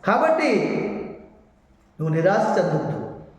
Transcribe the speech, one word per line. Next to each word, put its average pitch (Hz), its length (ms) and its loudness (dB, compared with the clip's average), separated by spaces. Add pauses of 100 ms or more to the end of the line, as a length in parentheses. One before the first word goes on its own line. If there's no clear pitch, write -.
కాబట్టి 294 760 2 (1160)
నువ్వు 160 160 0
నిరాశ 202 420 2
చెందొద్దు. - 520 -2 (280)